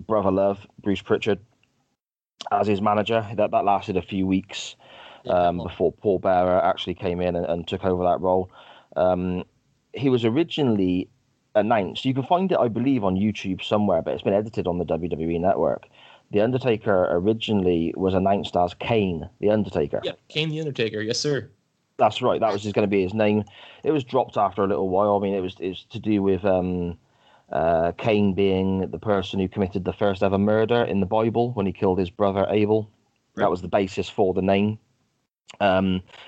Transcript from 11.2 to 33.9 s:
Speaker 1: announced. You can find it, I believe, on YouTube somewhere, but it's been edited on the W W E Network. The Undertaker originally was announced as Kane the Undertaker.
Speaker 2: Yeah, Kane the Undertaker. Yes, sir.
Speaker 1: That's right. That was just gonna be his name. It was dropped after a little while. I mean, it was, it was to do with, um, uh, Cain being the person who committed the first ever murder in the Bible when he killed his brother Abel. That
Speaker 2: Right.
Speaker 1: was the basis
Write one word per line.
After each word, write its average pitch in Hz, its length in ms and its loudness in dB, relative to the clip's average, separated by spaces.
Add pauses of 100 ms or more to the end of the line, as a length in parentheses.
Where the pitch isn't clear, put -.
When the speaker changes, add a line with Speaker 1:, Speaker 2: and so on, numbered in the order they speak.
Speaker 1:
announced. 104 500 0
You 131 80 0
can 127 120 -4
find 185 260 2
it, 180 80 2
I 120 80 4
believe, 120 380 0
on 92 100 2
YouTube 98 480 -2
somewhere, 101 400 2
but 69 120 -4
it's 73 80 -8
been 98 120 2
edited 107 320 -2
on 87 120 -2
the 87 60 -2
W 82 240 -2
W 80 220 -4
E 85 80 -2
Network. 80 480 0 (460)
The 101 80 2
Undertaker 110 720 2
originally 90 840 0
was 95 180 0
announced 98 420 0
as 90 180 0
Kane 95 540 -2 (100)
the 101 120 0
Undertaker. 95 520 -2
Speaker 2:
Yeah, 92 100 -6 (160)
Kane 156 200 -4
the 156 100 -6
Undertaker. 123 420 -4
Yes, 110 200 -4
sir. 139 300 -4 (480)
Speaker 1:
That's 110 220 2
right. 110 200 2
That 110 120 2
was 104 100 -4
just 104 120 -4
gonna 107 140 2
be 98 140 2
his 92 120 -2
name. 107 300 2 (380)
It - 100 0
was 147 120 -2
dropped - 320 -2
after 104 260 0
a 98 40 4
little 92 240 0
while. 101 260 2
I 98 40 0
mean, 98 140 0
it 98 60 -2
was, 92 200 -6
it 90 80 -4
was 92 220 -8
to - 80 -12
do 104 240 0
with, 95 220 2
um, 90 540 0 (520)
uh, 82 460 0
Cain 104 380 2
being 95 560 0
the - 80 -8
person 98 420 -2
who 95 80 0
committed 95 380 -4
the 92 80 -2
first 101 280 -2
ever 98 140 2
murder 110 460 2
in 98 180 -2
the 95 60 0
Bible 113 460 0
when 104 120 -2
he 95 80 -2
killed 92 260 0
his 90 120 -2
brother 98 400 0
Abel. 107 400 0 (460)
That 101 80 0
Speaker 2:
Right. 95 60 2
Speaker 1:
was 87 120 -2
the 90 60 -10
basis 98 420 -2